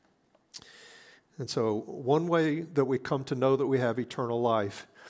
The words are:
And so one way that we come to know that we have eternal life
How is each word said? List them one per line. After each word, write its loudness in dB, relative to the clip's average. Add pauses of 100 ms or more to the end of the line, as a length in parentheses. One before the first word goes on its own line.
(1400)
And -8
so 0
one 0
way 2
that 0
we 2
come -4
to -4
know 4
that 0
we 2
have 0
eternal -2
life 0 (220)